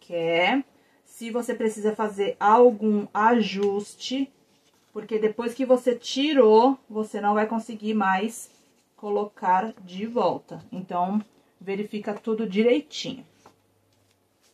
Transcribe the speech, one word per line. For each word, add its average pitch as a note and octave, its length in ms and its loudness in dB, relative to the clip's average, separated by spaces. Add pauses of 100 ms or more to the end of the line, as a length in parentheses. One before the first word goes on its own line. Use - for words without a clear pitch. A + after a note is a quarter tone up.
quer. F3 640 0 (400)
Se - 260 -14
você A#3+ 240 -4
precisa G#3+ 400 -2
fazer G3+ 460 -4
algum G#3+ 760 4
ajuste, G#3 1120 -2 (640)
porque G#3+ 280 -6
depois A#3 340 -2
que C4 100 -4
você B3 300 4
tirou, C4 840 4 (140)
você G#3+ 300 -8
não G#3 140 2
vai G#3+ 120 2
conseguir A3 480 -6
mais G3 560 -2 (460)
colocar G#3 760 -2 (120)
de F#3 220 -10
volta. F3 540 -4 (120)
Então, F#3 520 -4 (360)
verifica G#3 520 -8
tudo A3 360 -6
direitinho. B3 760 -2 (1300)